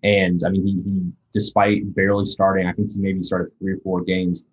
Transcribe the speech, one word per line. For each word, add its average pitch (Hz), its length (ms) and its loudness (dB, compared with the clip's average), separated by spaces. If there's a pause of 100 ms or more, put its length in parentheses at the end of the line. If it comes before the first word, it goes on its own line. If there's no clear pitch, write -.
And, 92 420 4
I 90 60 0
mean, 95 160 0
he, 95 160 0
he, 92 280 -2 (220)
despite 104 640 0
barely 101 320 2
starting, 95 400 0
I 85 60 -2
think 104 200 -4
he 101 60 -6
maybe 95 240 -2
started 90 360 -4
three 95 140 -4
or 92 60 -6
four 92 240 -2
games 90 500 -2